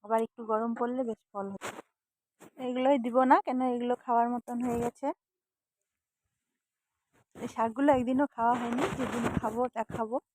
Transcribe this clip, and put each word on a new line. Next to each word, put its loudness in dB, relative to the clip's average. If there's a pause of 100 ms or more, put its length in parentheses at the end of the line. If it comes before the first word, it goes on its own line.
আবার 2
একটু -6
গরম 0
পড়লে -2
বেশ -6 (100)
ফল -6
হবে। -10 (960)
এগুলোই 4
দিব 0 (140)
না, 10
কেন, -2 (140)
এগুলো -2 (100)
খাওয়ার 2
মতন -6
হয়ে 0
গেছে। -4 (2250)
এই -8
শাকগুলো 0
একদিনও 2 (100)
খাওয়া 2
হয়নি, -2 (140)
যেদিন -4 (140)
খাবো -4 (140)
তা -4 (120)
খাবো। -4 (180)